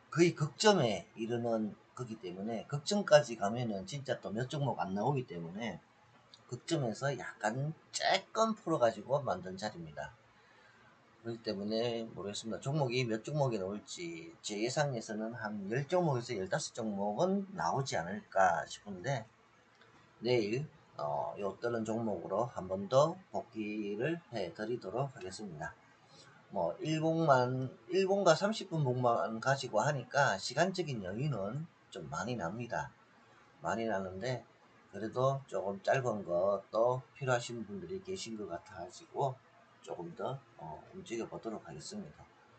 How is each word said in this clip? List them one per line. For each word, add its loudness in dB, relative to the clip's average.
거의 6
극점에 4
이르는 0
거기 -8
때문에, -6
극점까지 4
가면은 -2
진짜 -4
또 -8
몇 -2
종목 0
안 -4
나오기 0
때문에, -6
극점에서 -2
약간 -2
쬐끔 2
풀어가지고 2
만든 -4
자리입니다. -8
그렇기 -6
때문에 -2
모르겠습니다. -6
종목이 0
몇 -2
종목이 0
나올지 -8
제 -4
예상에서는 -2
한 -6
열 -2
종목에서 2
열다섯 -4
종목은 0
나오지 0
않을까 2
싶은데, -6
내일, 2
어, -2
요 -4
뜨는 0
종목으로 0
한 -6
번 -4
더 6
복귀를 -4
해드리도록 -4
하겠습니다. -10
뭐, 0
일봉만, 4
일봉과 6
삼십 -2
분 2
봉만 2
가지고 2
하니까 2
시간적인 0
여유는 -2
좀 -10
많이 -4
납니다. -4
많이 0
나는데, -2
그래도 0
조금 -4
짧은 2
거 2
또 4
필요하신 0
분들이 -8
계신 -6
것 -6
같아가지고 -6
조금 -8
더, -4
어, -12
움직여 -8
보도록 -8
하겠습니다. -12